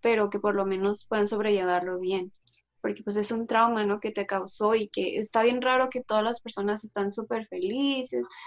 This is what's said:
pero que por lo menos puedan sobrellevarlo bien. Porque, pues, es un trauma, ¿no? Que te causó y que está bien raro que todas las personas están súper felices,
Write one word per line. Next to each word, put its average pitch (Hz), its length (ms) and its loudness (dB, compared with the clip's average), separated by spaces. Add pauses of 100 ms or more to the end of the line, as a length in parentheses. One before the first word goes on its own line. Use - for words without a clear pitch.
pero 220 300 2
que 208 100 -2
por 208 140 2
lo 196 100 0
menos 196 440 0
puedan 208 180 2
sobrellevarlo 185 720 0
bien. 185 340 -2 (480)
Porque, 208 220 -4
pues, 202 140 -4
es 208 160 0
un 226 160 -4
trauma, 226 360 4
¿no? 202 140 0
Que 214 140 -6
te 196 140 -4
causó 202 500 0
y 214 120 0
que 196 300 -4
está 220 240 2
bien 247 180 4
raro 254 300 2
que 247 140 -6
todas 214 180 2
las 233 180 -2
personas 208 440 -4
están 202 260 -2
súper 220 380 -6
felices, 247 760 -2 (220)